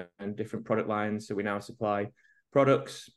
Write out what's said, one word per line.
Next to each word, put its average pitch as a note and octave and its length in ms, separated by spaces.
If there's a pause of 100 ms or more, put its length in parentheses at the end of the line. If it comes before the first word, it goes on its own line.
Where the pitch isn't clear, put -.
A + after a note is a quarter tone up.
(200)
and G2+ 160
different G#2+ 300
product A2 240
lines. G#2+ 380
So A2+ 60
we G2+ 80
now G2+ 180
supply G#2 500 (420)
products, - 640